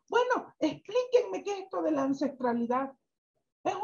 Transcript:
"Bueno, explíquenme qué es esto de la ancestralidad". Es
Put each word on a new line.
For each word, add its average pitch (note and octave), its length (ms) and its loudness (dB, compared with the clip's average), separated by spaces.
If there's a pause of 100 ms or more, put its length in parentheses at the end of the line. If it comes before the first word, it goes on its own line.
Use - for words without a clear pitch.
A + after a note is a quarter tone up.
"Bueno, A#4+ 500 2
explíquenme G4+ 840 0
qué G4+ 100 -4
es G4 100 -6
esto F4+ 180 -6
de D#4+ 100 0
la C#4 120 0
ancestralidad". B3+ 880 -2 (680)
Es G4+ 200 0